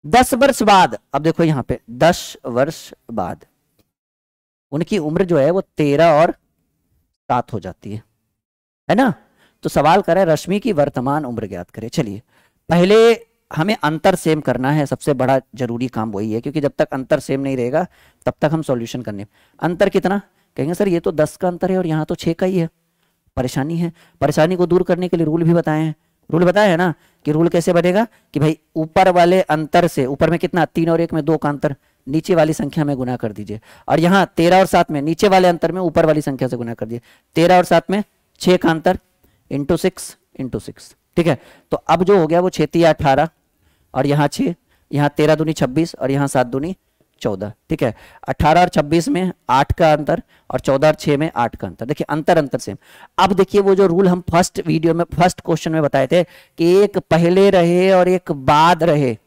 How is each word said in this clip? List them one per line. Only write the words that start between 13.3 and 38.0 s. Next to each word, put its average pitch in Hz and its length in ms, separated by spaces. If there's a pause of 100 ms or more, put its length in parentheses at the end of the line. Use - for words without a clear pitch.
हमें 202 260
अंतर 160 320
सेम 156 260
करना 127 300
है, 147 160
सबसे 139 280
बड़ा 127 260 (140)
जरूरी 120 340
काम 113 220
वही 107 220
है, 113 80
क्योंकि 147 200
जब 139 180
तक - 100
अंतर 135 320
सेम 135 200
नहीं 135 160
रहेगा, 131 300 (400)
तब 123 140
तक 151 120
हम 160 100
सॉल्यूशन 123 400
करने। 104 240 (340)
अंतर 185 280
कितना? 190 320 (360)
कहेंगे, 147 180
"सर, 202 140
ये 175 120
तो 185 120
दस 151 240
का 185 120
अंतर 180 240
है 185 60
और 180 80
यहाँ 156 180
तो 175 100
छः 165 180
का 185 140
ही 185 120
है।" 165 100 (680)
परेशानी 139 400
है, 170 160 (280)
परेशानी 156 360
को 180 100
दूर 175 160
करने 180 260
के 175 80
लिए 165 100
रूल 165 160
भी 165 120
बताए 156 280
हैं। 160 120 (360)
रूल 170 140
बताया 196 260
है 160 60
ना, 170 180 (300)
कि 151 80
रूल 165 160
कैसे 175 240
बनेगा, 180 340 (280)
कि 143 60
भाई, 156 180 (180)
ऊपर 175 320
वाले 180 340
अंतर 156 440
से, 139 200
ऊपर 143 240
में 170 80
कितना, 170 260
तीन 160 260
और 165 100
एक 170 120
में 156 120
दो 156 120
का 147 120
अंतर, 143 280 (320)
नीचे 160 260
वाली 156 180
संख्या 147 320
में 143 120
गुना 123 200
कर 110 160
दीजिए, 104 280 (280)
और 180 120
यहाँ 180 360
तेरह 175 220
और 185 80
सात 170 240
में, 147 120
नीचे 165 260
वाले 185 200
अंतर 170 240
में 185 80
ऊपर 165 260
वाली 151 140
संख्या 135 280
से 123 80
गुना 117 180
कर 113 120
दीजिए। 117 140 (340)
तेरह 175 220
और 180 80
सात 170 260
में 180 140 (360)